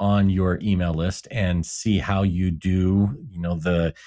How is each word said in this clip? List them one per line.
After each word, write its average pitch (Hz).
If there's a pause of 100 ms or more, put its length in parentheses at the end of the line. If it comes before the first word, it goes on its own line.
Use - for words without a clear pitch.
on 101
your 92
email 90
list 85
and 90
see -
how 98
you 92
do, 95 (140)
you 90
know, 85
the 85 (140)